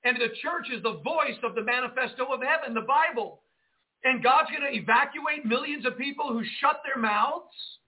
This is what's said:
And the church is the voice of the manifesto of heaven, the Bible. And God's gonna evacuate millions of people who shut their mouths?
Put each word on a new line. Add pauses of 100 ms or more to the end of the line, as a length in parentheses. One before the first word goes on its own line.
And
the (120)
church
is
the
voice
of
the
manifesto
of
heaven,
the
Bible. (600)
And
God's
gonna
evacuate
millions
of
people
who
shut
their
mouths?